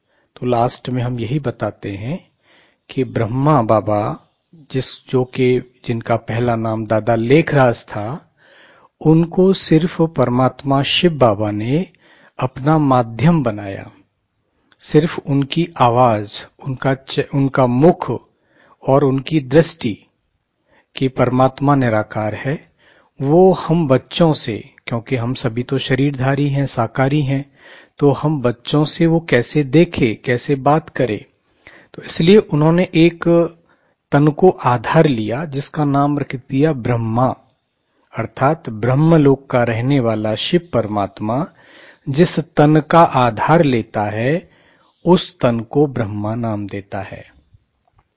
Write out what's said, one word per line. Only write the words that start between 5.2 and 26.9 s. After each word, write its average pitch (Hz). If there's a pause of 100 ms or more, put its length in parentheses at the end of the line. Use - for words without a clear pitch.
कि, 127
जिनका 117
पहला 117
नाम 113
दादा 110
लेखराज 127
था, 110 (680)
उनको 165
सिर्फ 165
परमात्मा 135
शिव -
बाबा 107
ने 123 (520)
अपना 135
माध्यम 131
बनाया। 101 (880)
सिर्फ -
उनकी 139 (100)
आवाज, 117 (220)
उनका 135
च-, -
उनका 135
मुख 127 (580)
और 139
उनकी 135
दृष्टि 127 (880)
कि 135
परमात्मा 131
निराकार 107
है, - (500)
वो 175
हम 165
बच्चों 143
से, - (180)
क्योंकि 120
हम 120
सभी 123
तो 135
शरीरधारी 139
हैं, 139
साकारी 135